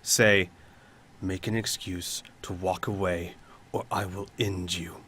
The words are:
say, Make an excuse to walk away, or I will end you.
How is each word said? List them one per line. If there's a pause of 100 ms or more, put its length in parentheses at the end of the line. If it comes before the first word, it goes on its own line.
say, (680)
Make
an
excuse (200)
to
walk
away, (360)
or
I
will (100)
end
you. (120)